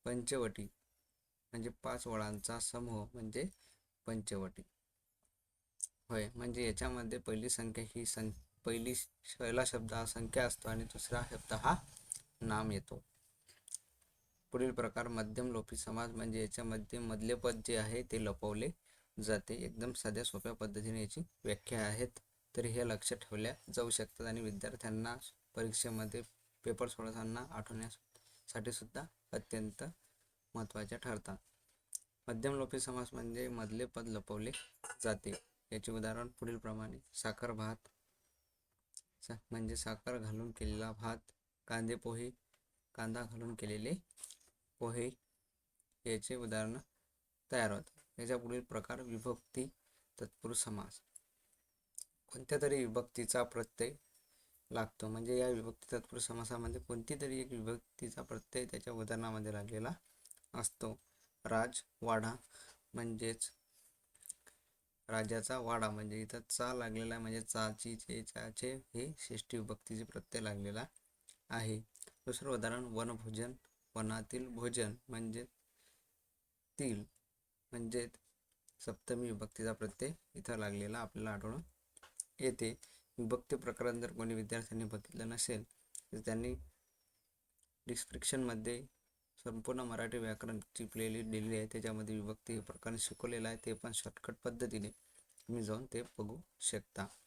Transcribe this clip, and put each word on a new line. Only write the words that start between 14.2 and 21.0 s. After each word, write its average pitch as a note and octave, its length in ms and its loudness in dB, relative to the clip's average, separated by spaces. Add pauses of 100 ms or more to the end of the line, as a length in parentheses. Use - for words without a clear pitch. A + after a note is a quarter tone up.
पुढील B2+ 180 4
प्रकार A#2 380 0
मध्यम A2+ 440 0
लोपी A2+ 240 -2
समास, A#2 340 -2
म्हणजे A2+ 320 0
याच्यामध्ये A2 560 -2
मधले A2+ 380 2
पद A#2 280 4
जे A#2+ 120 4
आहे A2 260 2
ते A2 220 2
लपवले G#2+ 460 2 (480)
जाते. G#2+ 380 2
एकदम A#2+ 380 -2
साध्या A2+ 300 0
सोप्या - 300 -2
पद्धतीने A2 460 0